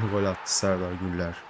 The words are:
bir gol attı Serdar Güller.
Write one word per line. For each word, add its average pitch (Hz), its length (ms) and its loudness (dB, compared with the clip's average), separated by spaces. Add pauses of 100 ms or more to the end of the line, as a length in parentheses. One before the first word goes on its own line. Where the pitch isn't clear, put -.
bir 98 60 0
gol 101 120 2
attı - 320 0
Serdar 92 360 2
Güller. 87 420 -2 (160)